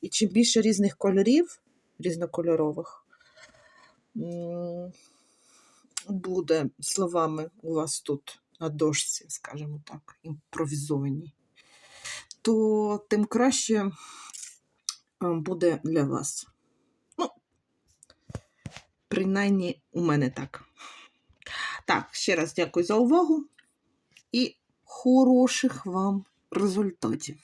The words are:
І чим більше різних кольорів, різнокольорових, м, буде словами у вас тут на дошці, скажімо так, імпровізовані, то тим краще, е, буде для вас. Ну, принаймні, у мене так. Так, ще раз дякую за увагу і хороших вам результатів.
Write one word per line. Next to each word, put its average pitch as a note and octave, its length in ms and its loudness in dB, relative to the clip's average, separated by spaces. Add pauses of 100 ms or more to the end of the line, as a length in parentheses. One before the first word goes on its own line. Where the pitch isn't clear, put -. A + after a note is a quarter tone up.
І - 80 -8
чим A3 200 0
більше A3+ 320 4
різних G#3 360 2
кольорів, G#3+ 640 2 (380)
різнокольорових, E3 1040 -2 (1120)
м, F3 720 -8 (1200)
буде F3 600 -2 (100)
словами E3 680 -2 (120)
у E3 120 -6
вас D#3 280 -4
тут - 400 -8 (180)
на D#3+ 100 -4
дошці, D3+ 580 -2
скажімо D3 580 -12
так, - 380 -20
імпровізовані, D3 1080 -4 (1080)
то G#3+ 680 2
тим G#3+ 160 4
краще, A#3+ 500 2
е, G3 160 0 (1300)
буде E3+ 640 0
для D#3+ 200 0
вас. C#3 440 -6 (680)
Ну, F4 120 -2 (1800)
принаймні, F#3+ 720 0 (100)
у E3+ 100 -4
мене D3 280 2
так. - 360 -12 (1300)
Так, - 200 0
ще - 240 -2
раз D#3+ 180 -2
дякую F3 320 -2
за G#3 100 0
увагу D4+ 500 4 (840)
і B3 240 0 (280)
хороших B3+ 1040 4
вам F#3+ 400 0 (260)
результатів. F#3 920 -2